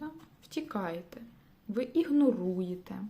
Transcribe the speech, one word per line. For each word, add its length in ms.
та, 100
втікаєте. 760
Ви 140
ігноруєте, 1120